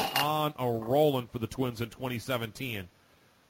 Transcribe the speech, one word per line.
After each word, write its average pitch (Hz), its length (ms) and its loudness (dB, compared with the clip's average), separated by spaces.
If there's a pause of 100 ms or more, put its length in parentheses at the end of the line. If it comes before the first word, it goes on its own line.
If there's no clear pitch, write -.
(200)
on 151 380 2
a 127 120 0
rolling 123 580 4
for 120 100 -10
the 113 80 -2
Twins 123 340 -4
in 117 80 -2
twenty 123 300 -6
seventeen. 113 720 -6 (600)